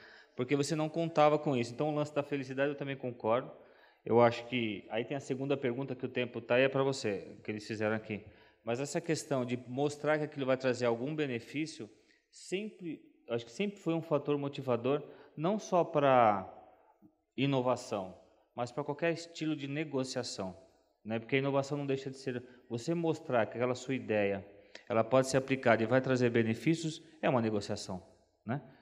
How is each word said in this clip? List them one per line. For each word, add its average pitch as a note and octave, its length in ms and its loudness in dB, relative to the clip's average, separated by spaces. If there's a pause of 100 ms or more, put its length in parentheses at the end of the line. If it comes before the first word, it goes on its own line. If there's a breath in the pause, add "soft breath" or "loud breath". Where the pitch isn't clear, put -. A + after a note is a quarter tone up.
(360 soft breath)
porque B2 180 -2
você C#3+ 220 2
não D#3 140 0
contava D3+ 500 4
com D3+ 160 0
isso. A#2+ 180 0
Então, D3+ 160 -2
o D3+ 60 -2
lance D3 180 -2
da C#3+ 80 0
felicidade C#3 500 -2
eu C#3+ 40 -6
também C#3 220 -6
concordo. B2 520 0 (560 soft breath)
Eu A#2 160 6
acho A#2 260 4
que... A2 420 -4
Aí A2+ 160 -2
tem D3+ 100 -6
a C3+ 60 -6
segunda C3+ 340 -4
pergunta C3 400 -4
que - 100 -10
o B2 40 -4
tempo A#2+ 320 -4
tá B2 180 2
e C3 40 6
é C#3 40 6
pra C3+ 160 2
você, A#2 580 -4
que - 80 -12
eles G#2+ 160 -6
fizeram G#2+ 300 -2
aqui. G#2+ 300 -6 (360 soft breath)
Mas A#2+ 200 -4
essa C#3+ 180 -4
questão C#3+ 460 -2
de A#2+ 120 -4 (100)
mostrar D3 500 0
que D3+ 80 -2
aquilo C#3+ 200 -6
vai C3 120 2
trazer B2 280 0
algum A#2+ 300 0
benefício, C#3 720 -6 (400)
sempre, F#3 720 -8 (280)
acho A#2 160 -2
que - 60 -18
sempre G3+ 280 -4
foi E3 140 0
um E3 80 0
fator D3 360 0
motivador, C3+ 640 0 (360 loud breath)
não D#3+ 200 0
só F3 280 2
pra B2 680 6 (840)
inovação, B2 760 0 (400)
mas B2 200 -6
pra C#3+ 100 -4
qualquer D3+ 300 -2
estilo D#3 420 -6
de C#3 120 -8
negociação, C3 880 -6 (480)
né? A2+ 140 -4
Porque A2+ 180 -2
a C3+ 40 4
inovação C#3 380 0
não C#3+ 80 -4
deixa C3+ 240 -2
de C3 80 -12
ser... B2 260 -6 (260 soft breath)
Você D#3+ 240 -4
mostrar D#3 520 2
que A2+ 120 -8
aquela B2 180 0
sua C3+ 200 -4
ideia, G#2 500 0 (420 soft breath)
ela A2 160 4
pode B2+ 240 4
ser C3+ 100 2
aplicada B2+ 440 4
e A2 40 0
vai B2+ 160 4
trazer B2+ 280 2
benefícios, A#2 720 0 (200 soft breath)
é G3 80 2
uma B2 120 4
negociação, G2+ 600 -4 (420)
né? C3 160 -4 (200 soft breath)